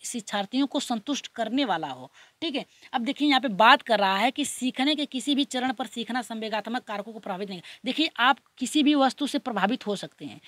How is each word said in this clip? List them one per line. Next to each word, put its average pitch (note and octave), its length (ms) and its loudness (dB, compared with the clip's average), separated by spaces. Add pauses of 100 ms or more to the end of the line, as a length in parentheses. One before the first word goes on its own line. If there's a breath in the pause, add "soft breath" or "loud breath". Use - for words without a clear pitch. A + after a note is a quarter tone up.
शिक्षार्थियों A#3 640 -4
को D4 120 -2
संतुष्ट A#3+ 480 -4
करने A#3 380 -2
वाला E3 220 0
हो, C3 240 -10 (300 soft breath)
ठीक D#4 140 -4
है। A3+ 100 -4 (280 soft breath)
अब B3+ 80 -2
देखिए, C#4 260 -2
यहाँ C4 140 4
पे C4 60 -2
बात A3 340 8
कर G#3+ 180 2
रहा G3 180 2
है A#3 140 2
कि C#4+ 140 -2
सीखने C4 500 0
के C#4+ 100 -2
किसी C4+ 300 -2
भी C#4 80 2
चरण B3+ 300 -2
पर B3+ 120 -6
सीखना A#3 360 -6
संवेगात्मक A3 640 -6
कारकों G#3 300 -8
को A3 60 -14
प्रभावित G3+ 300 -6
नहीं। F3+ 120 -10 (240 loud breath)
देखिए, C4+ 320 0
आप B3+ 220 4 (180)
किसी C#4+ 260 0
भी D4 120 6
वस्तु C4+ 320 2
से - 120 -2
प्रभावित G#3+ 480 -2
हो G#3 80 0
सकते D#3+ 300 -12
हैं, A2+ 220 -14